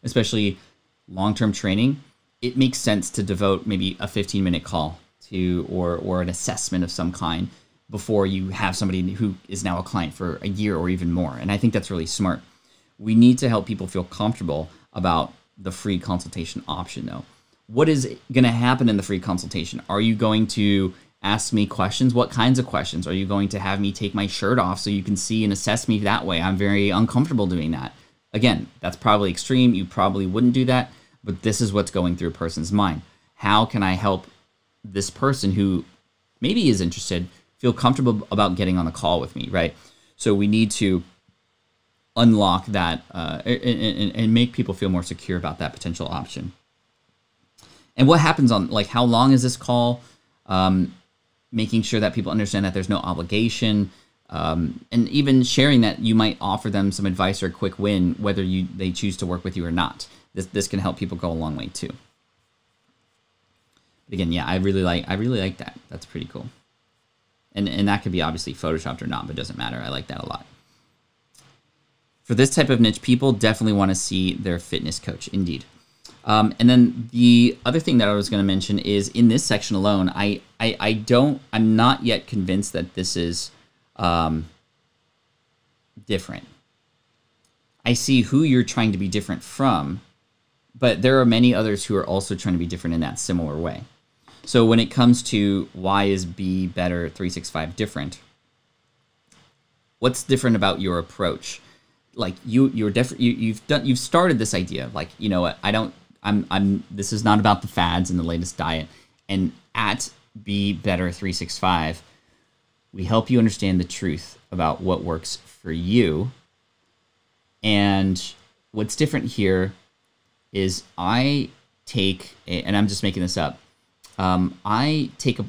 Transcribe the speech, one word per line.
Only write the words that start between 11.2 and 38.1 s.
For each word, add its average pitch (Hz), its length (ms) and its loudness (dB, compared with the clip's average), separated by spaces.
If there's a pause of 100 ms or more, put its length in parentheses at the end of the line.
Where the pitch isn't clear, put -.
And 71 160 -4
I 101 60 0
think 113 140 2
that's 104 200 -4
really 85 140 -4
smart. 92 340 -2 (580)
We 110 160 -2
need 120 240 10
to 135 100 0
help 107 180 0
people 101 200 -6
feel 90 160 -4
comfortable 85 640 -4 (260)
about 85 380 0 (240)
the 92 160 -10
free 98 260 -4
consultation - 720 -8
option, 87 380 -8
though. - 180 -12 (420)
What 135 220 2
is 135 260 0 (160)
gonna 123 220 4
happen 123 380 2
in 104 80 2
the 98 40 -2
free 95 180 -4
consultation? 87 680 -6
Are 101 140 0
you 113 120 4
going 110 340 2
to 101 440 2 (300)
ask 104 280 -2
me 107 140 2
questions? 107 480 0
What 120 180 2
kinds 123 280 4
of 127 80 -2
questions? 82 400 -6
Are 82 80 -4
you 95 100 -2
going 98 260 0
to 101 80 -6
have 98 220 -4
me 101 100 0
take 101 240 -6
my 101 120 0
shirt 101 320 0
off 90 220 0
so 104 100 -4
you 101 120 0
can 98 140 -2
see 110 280 -2
and 101 80 2
assess 104 360 -2
me 110 120 2
that 101 260 0
way? 85 160 -2
I'm 92 160 0
very 101 320 2
uncomfortable 113 560 0
doing 82 240 -2
that. 65 240 -8 (400)
Again, 107 320 0 (140)
that's 87 160 -6
probably 104 340 2
extreme. 123 420 2
You 92 140 -2
probably 98 400 0
wouldn't 117 260 2
do 127 140 2
that, 123 260 0 (320)
but 98 160 -6
this 110 220 0
is 104 100 0
what's 101 180 0
going 87 260 0
through 87 120 -4
a 80 40 -4
person's 82 380 -6
mind. 98 300 0 (360)
How 107 280 4
can 113 180 -4
I 92 120 0
help 95 320 -2 (580)
this 98 240 -6
person 131 440 -2
who 95 340 0 (560)
maybe 190 260 2
is 98 140 4
interested 87 460 -4 (280)
feel 123 160 0
comfortable 123 580 2